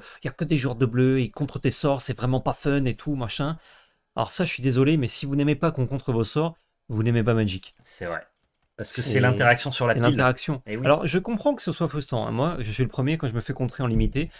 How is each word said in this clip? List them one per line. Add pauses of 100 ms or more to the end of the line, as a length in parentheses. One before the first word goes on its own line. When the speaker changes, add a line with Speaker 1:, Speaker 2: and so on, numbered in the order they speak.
(240)
Speaker 1:
y
a
que
des
joueurs
de
bleu,
ils
contre
tes
sorts,
c'est
vraiment
pas
fun
et
tout,
machin. (580)
Alors
ça,
je
suis
désolé,
mais
si
vous
n'aimez
pas
qu'on
contre
vos
sorts, (320)
vous
n'aimez
pas
Magic.
Speaker 2:
C'est
vrai. (520)
Parce
que
Speaker 1:
C'est
Speaker 2:
c'est
l'interaction
sur
la
Speaker 1:
c'est
Speaker 2:
pile.
Speaker 1:
l'interaction.
Speaker 2:
Eh
oui.
Speaker 1:
Alors,
je
comprends
que
ce
soit
frustrant,
hein.
Moi,
je
suis
le
premier,
quand
je
me
fais
contrer
en
limité, (100)